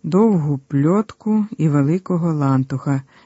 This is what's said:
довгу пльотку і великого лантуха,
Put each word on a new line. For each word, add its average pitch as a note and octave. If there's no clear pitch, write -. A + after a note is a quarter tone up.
довгу E3
пльотку G#3
і D#3
великого E3
лантуха, C3+